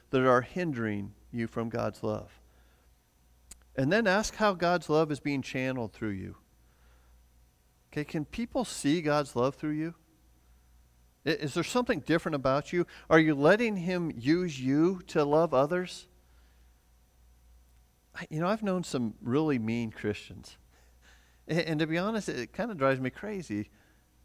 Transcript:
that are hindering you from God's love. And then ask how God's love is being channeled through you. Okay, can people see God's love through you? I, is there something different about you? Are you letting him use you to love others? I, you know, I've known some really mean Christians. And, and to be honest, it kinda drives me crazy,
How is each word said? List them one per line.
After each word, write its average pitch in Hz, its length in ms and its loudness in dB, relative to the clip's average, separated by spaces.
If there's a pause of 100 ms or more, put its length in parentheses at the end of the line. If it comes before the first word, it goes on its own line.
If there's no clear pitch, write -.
(100)
that 131 140 4
are 127 160 8
hindering 113 680 -4 (180)
you 117 160 -4
from 113 220 -6
God's 113 360 -4
love. 107 360 -6 (1400)
And 135 160 0
then 220 160 4
ask 196 280 2
how 208 180 2
God's 175 360 0
love 151 220 4
is 139 80 -2
being 143 220 -2
channeled 131 500 -4
through 107 200 -6
you. 95 260 -10 (1500)
Okay, 147 140 -4
can 156 180 -4
people 233 400 -4
see 160 380 0
God's 147 340 0
love 127 200 2
through 151 160 -6
you? 156 240 -4 (1300)
I, 139 40 0
is 151 240 -2
there 170 100 -2
something 247 360 -2
different 160 360 0
about 135 380 0
you? 175 140 0 (220)
Are 165 100 8
you 156 160 4
letting 202 420 4
him 175 400 -2
use 151 420 0
you 156 480 2
to 156 160 2
love 151 300 4
others? 170 540 0 (2000)
I, 170 140 -12
you 156 100 -4
know, 170 80 0
I've 220 160 0
known 185 200 0
some 120 380 -2
really 139 380 2
mean 113 320 -2
Christians. - 640 -8 (920)
And, 160 120 0
and 160 200 -2
to 160 80 2
be 160 100 -2
honest, 202 300 -2
it 123 260 -6
kinda 214 220 -6
drives 135 240 2
me 127 100 -2
crazy, 151 600 -6 (560)